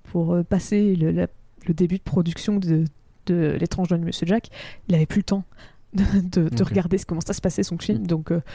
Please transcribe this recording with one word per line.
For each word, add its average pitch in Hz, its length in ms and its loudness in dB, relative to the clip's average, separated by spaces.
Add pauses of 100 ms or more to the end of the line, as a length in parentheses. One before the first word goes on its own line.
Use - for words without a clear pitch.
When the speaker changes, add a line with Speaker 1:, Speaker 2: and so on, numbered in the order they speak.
Speaker 1:
pour, 170 320 0
euh, 175 80 2
passer 202 540 2
le, 160 160 2
la, 170 160 0 (380)
le 170 60 0
début 175 240 2
de - 60 -8
production 175 560 0
de, 165 260 2 (400)
de 160 340 0
L'étrange 170 300 -2
Noël 170 140 2
de 165 40 -4
Monsieur 165 200 -4
Jack. 214 240 0 (400)
Il 175 40 4
avait 156 120 4
plus - 140 2
le - 40 -6
temps 196 200 -2 (500)
de, 196 100 2 (260)
de, 165 200 2
de 123 120 0
Speaker 2:
Ok. 175 60 2
Speaker 1:
regarder 180 300 0
ce, - 80 -6
comment 165 160 -4
ça - 100 -4
se - 80 -4
passait 196 220 -2
son 170 160 -4
film. 214 240 -2
Speaker 2:
Hmm. 185 40 -4
Speaker 1:
Donc, 160 260 -2
euh, 170 100 0 (120)